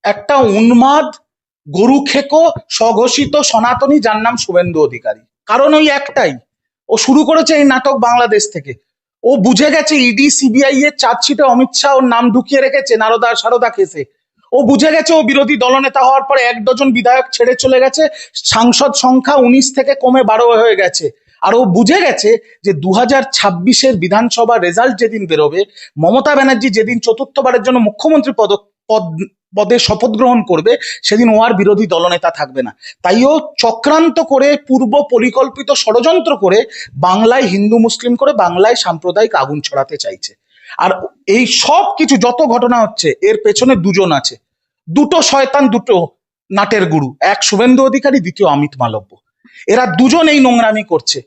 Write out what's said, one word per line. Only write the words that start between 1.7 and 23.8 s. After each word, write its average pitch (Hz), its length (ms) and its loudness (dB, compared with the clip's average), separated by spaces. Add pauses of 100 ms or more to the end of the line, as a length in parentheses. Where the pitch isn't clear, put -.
খেকো 285 400 0 (260)
স্বঘোষিত 233 680 -2
সনাতনী 247 640 0
যার 214 220 -2
নাম 240 140 -2
শুভেন্দু 175 460 -2
অধিকারী। 117 400 -4 (240)
কারণ 269 280 2
ওই 302 160 4
একটাই, 277 440 -2 (560)
ও - 80 0
শুরু 269 280 2
করেছে 320 300 2
এই 294 80 4
নাটক 269 340 0
বাংলাদেশ 233 540 0
থেকে। 139 220 -14 (500)
ও 233 120 2
বুঝে 247 360 2
গেছে 302 240 0
ইডি 247 360 0
সিবিআই 269 520 0
এর 294 140 0
চার্জশিটে 277 460 -2
অমিত 254 320 2
শাহ 277 200 0
ওর 269 80 2
নাম 240 280 0
ঢুকিয়ে 262 300 0
রেখেছে 269 360 -2
নারদা 226 380 0
সারদা 233 340 -2
কেসে। 160 340 -4 (480)
ও 247 120 0
বুঝে 277 280 2
গেছে 320 220 0
ও 311 100 4
বিরোধী 269 340 0
দলনেতা 269 460 0
হওয়ার 269 200 2
পর 269 140 -2
এক 240 260 0
ডজন 254 280 0
বিধায়ক 247 400 2
ছেড়ে 240 240 0
চলে 262 240 0
গেছে, 262 240 0 (300)
সাংসদ 240 600 0
সংখ্যা 262 420 0
উনিশ 262 400 2
থেকে 269 200 0
কমে 254 280 0
বারো 220 220 2 (120)
হয়ে 226 180 2
গেছে। 180 300 -2 (360)
আর 202 140 0
ও 247 100 2
বুঝে 214 360 2
গেছে 220 280 -2 (340)
যে 196 100 0
দু 160 180 -4
হাজার 247 320 0 (100)
ছাব্বিশের 208 640 0